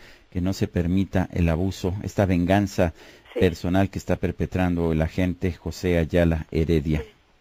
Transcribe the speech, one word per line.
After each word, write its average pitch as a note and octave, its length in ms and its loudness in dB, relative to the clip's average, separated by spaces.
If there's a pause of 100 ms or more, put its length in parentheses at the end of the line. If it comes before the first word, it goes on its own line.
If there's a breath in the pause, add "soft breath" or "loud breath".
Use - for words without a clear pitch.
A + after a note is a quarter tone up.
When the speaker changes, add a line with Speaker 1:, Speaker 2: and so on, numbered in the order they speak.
(320 loud breath)
Speaker 1:
que F#2 100 -4
no F#2+ 120 0
se - 140 -2
permita F#2 680 0
el E2+ 160 2
abuso, F#2 440 -2 (100)
esta G2+ 220 0
venganza F2+ 680 2 (400 loud breath)
Speaker 2:
Sí. - 60 -6
Speaker 1:
personal F#2 500 2
que - 80 -10
está - 200 -2
perpetrando F2 760 -2
el D#2 100 2
agente F2+ 520 -2
José F2 440 -2
Ayala E2 540 2
Heredia. D#2 480 0
Speaker 2:
Sí. - 80 -8 (340)